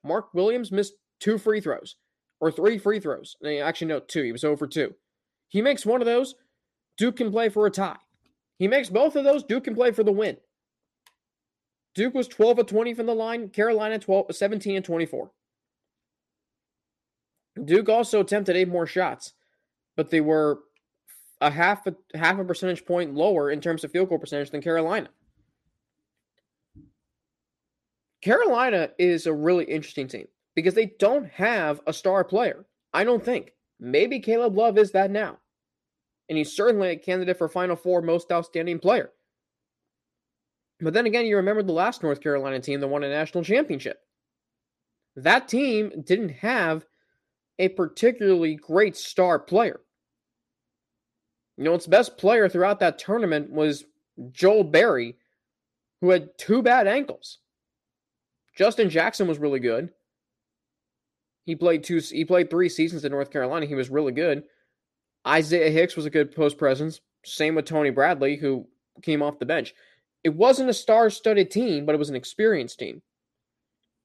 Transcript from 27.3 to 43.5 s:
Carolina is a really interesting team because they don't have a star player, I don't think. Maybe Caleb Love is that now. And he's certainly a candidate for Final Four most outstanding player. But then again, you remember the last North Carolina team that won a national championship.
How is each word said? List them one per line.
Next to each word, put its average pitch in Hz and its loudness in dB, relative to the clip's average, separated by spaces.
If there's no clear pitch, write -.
Carolina 240 2
is 175 2
a 160 0
really 165 0
interesting 147 -8
team 117 -14
because 175 0
they 220 0
don't 233 2
have 180 -2
a 160 -2
star 190 0
player, 190 -2
I 175 0
don't 233 0
think. - -6
Maybe 175 0
Caleb 226 0
Love 214 2
is 202 4
that 190 0
now. 202 -6
And 160 -4
he's 151 -4
certainly 202 2
a 165 -4
candidate 185 -4
for 160 -2
Final 180 -2
Four 175 0
most 170 0
outstanding 170 -2
player. 202 2
But 160 -2
then 233 2
again, 233 2
you 208 2
remember 202 2
the 180 -2
last 196 -2
North 143 -2
Carolina 135 -2
team 139 -4
that 139 -2
won 143 -4
a 139 -4
national 156 -4
championship. 208 -2